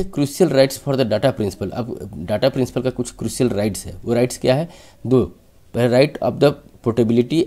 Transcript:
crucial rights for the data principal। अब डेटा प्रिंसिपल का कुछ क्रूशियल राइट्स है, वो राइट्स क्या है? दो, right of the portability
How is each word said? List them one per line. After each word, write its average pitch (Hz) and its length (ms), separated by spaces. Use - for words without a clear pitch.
crucial 143 360
rights 135 280
for 139 160
the 131 100
data 110 320
principal। 98 340
अब 113 460
डेटा 107 320
प्रिंसिपल 127 320
का 127 80
कुछ 123 220
क्रूशियल 117 380
राइट्स 101 360
है, 87 100
वो 113 80
राइट्स 123 240
क्या 127 180
है? 165 120
दो, 123 140
right 123 500
of - 180
the 143 100
portability 120 600